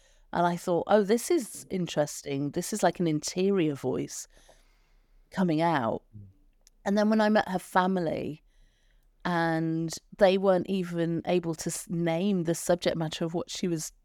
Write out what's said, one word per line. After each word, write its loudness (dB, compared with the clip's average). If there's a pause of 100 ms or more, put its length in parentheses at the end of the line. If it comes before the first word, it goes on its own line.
(320)
And 2
I 0
thought, -2
"Oh, 6
this 0
is -2
interesting. -4
This -6
is -6
like 2
an 2
interior 0
voice -6 (1040)
coming 0
out." 0 (840)
And 2
then 4
when 4
I 4
met 2
her -2
family, -2 (800)
and 0 (240)
they 8
weren't 2
even -2
able 0
to -8
s-, -6
name 0
the 0
subject 0
matter -4
of -4
what -4
she -4
was -4 (140)